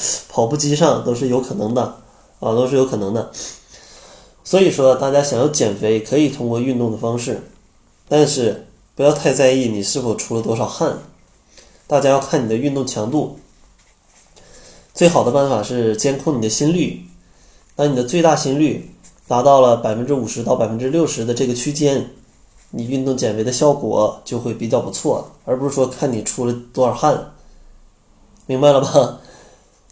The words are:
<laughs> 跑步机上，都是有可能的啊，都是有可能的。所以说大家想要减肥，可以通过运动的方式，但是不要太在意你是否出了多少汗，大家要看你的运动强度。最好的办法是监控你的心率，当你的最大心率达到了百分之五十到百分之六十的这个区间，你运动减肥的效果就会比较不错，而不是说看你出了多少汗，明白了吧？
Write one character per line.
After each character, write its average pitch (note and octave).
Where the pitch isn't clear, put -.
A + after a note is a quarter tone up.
<laughs> -
跑 A#2
步 C#3+
机 C#3+
上， D3
都 B2
是 B2+
有 B2
可 B2
能 G#2+
的 B2
啊， A2+
都 B2
是 C3+
有 C3
可 C3
能 G2+
的。 A2
所 -
以 F#3
说 C3
大 C3+
家 C#3+
想 C3
要 B2+
减 A2+
肥， A2
可 B2
以 D3
通 B2
过 A#2
运 B2
动 A#2
的 G#2+
方 A#2
式， A#2+
但 D3
是 B2+
不 -
要 C#3+
太 D3+
在 C3
意 C3
你 G#2
是 C3+
否 A#2
出 -
了 A2+
多 A2
少 A2+
汗， -
大 C#3+
家 C#3
要 C3+
看 C#3
你 A2+
的 A2
运 C3+
动 C3+
强 A2
度。 C#3+
最 F3
好 E3
的 A#2+
办 C#3
法 A2
是 A2+
监 C#3
控 C#3
你 -
的 A2
心 D3
率， E3+
当 D3
你 C3+
的 B2
最 E3+
大 D#3+
心 C#3+
率 C3
达 B2
到 C#3
了 B2
百 A2+
分 A#2+
之 C#3+
五 B2
十 A#2
到 A2
百 A2+
分 A2+
之 B2+
六 D#3+
十 A#2
的 A#2+
这 B2
个 B2
区 C3+
间， C#3+
你 A#2
运 C3
动 C3
减 A2+
肥 A2
的 A#2
效 D3
果 G#2+
就 A#2+
会 A#2+
比 A2+
较 A#2+
不 F#2+
错， A#2+
而 B2+
不 C#3
是 C3+
说 C3
看 B2+
你 G#2+
出 A#2+
了 A#2+
多 -
少 -
汗， -
明 C3
白 C#3+
了 C#3
吧？ C3+